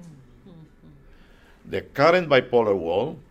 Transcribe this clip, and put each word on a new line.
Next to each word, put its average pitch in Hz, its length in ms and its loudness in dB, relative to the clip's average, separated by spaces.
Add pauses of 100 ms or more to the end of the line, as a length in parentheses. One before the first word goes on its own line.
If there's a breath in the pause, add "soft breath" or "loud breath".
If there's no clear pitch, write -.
(1700 soft breath)
The 92 160 -8
current 165 460 0
bipolar 123 480 2
world 98 420 -4 (120)